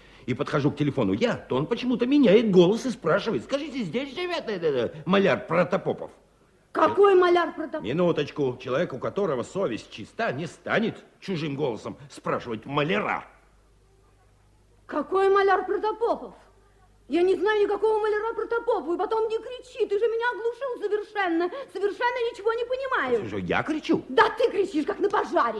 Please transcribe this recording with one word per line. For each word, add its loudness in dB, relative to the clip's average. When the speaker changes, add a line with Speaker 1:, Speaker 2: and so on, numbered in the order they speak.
Speaker 1:
и -2
подхожу 0
к -6
телефону 0
я, 0
то -4
он 0
почему-то -2
меняет 6
голос 6
и -2
спрашивает: 0
«Скажите, -4
здесь -4
живет -6
этот, 0
э, -14
маляр 4
Протопопов?» -2
Speaker 2:
Какой 6
маляр 4
Протопопов? -8
Speaker 1:
Минуточку. 0
Человек, -2
у -8
которого -2
совесть -6
чиста, -6
не -6
станет -4
чужим -4
голосом -4
спрашивать -6
маляра. -2
Speaker 2:
Какой 2
маляр 4
Протопопов? -2
Я 2
не 4
знаю 2
никакого 2
маляра -2
Протопопова, -2
и -2
потом 0
не -2
кричи, -8
ты 0
же 2
меня 0
оглушил -6
совершенно, -2
совершенно -2
ничего -2
не -4
понимаю. 0
Speaker 1:
Слушай, -6
я 2
кричу? -2
Speaker 2:
Да 4
ты 0
кричишь, -2
как -4
на 0
пожаре. 0